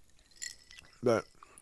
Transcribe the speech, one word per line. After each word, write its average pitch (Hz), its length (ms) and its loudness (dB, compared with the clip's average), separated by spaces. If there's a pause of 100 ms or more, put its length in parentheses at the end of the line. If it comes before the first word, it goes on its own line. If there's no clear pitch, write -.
(1040)
But 117 220 4 (380)